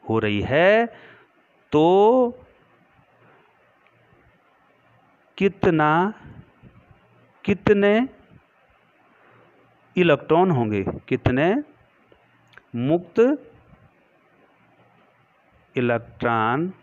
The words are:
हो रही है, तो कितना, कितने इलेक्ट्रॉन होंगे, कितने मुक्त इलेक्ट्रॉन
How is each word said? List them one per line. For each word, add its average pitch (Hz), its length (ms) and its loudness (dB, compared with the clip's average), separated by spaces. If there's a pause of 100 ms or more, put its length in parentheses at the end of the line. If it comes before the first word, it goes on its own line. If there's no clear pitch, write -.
हो 110 140 -2
रही 104 240 -2
है, 185 440 2 (840)
तो 208 640 2 (3000)
कितना, 175 760 0 (1300)
कितने 202 480 0 (2000)
इलेक्ट्रॉन 170 540 2
होंगे, 107 340 -2 (240)
कितने 135 460 -2 (1200)
मुक्त 156 440 -4 (2500)
इलेक्ट्रॉन 120 960 -2 (100)